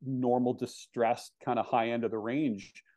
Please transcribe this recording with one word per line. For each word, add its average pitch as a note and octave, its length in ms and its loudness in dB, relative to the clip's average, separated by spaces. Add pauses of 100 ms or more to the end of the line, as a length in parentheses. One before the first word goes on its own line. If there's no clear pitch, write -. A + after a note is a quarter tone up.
normal B2+ 480 2
distressed - 800 -2 (120)
kind A#2+ 140 -2
of A2 80 0
high A#2 240 2
end A#2 140 -2
of A2 80 0
the A2+ 60 -2
range. A2+ 560 -2 (240)